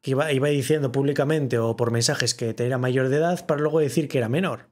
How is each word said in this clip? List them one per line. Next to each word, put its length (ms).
que 100
iba, 200
iba 160
diciendo 440
públicamente 680
o 160
por 160
mensajes 420
que 240
era 220
mayor 300
de 80
edad 280
para 160
luego 180
decir 280
que 100
era 100
menor. 440